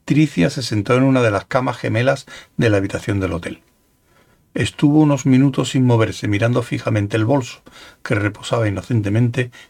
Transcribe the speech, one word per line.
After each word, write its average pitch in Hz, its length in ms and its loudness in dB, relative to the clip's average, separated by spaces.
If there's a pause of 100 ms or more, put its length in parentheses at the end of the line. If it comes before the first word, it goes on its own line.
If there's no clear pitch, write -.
Tricia 156 440 2
se 135 140 -6
sentó 110 320 -2
en 127 80 2
una 131 180 2
de 117 80 2
las 98 160 -2
camas 127 320 -2
gemelas 120 480 -2 (300)
de 117 140 2
la 104 80 2
habitación 98 420 -4
del 92 140 -2
hotel. - 280 -10 (920)
Estuvo 147 480 2
unos 143 240 2
minutos 131 460 2
sin 131 140 2
moverse, 110 440 0
mirando 117 340 0
fijamente 110 540 -2
el 110 80 0
bolso, 131 360 -2 (400)
que - 140 -4
reposaba 104 540 -2
inocentemente 117 840 -2 (180)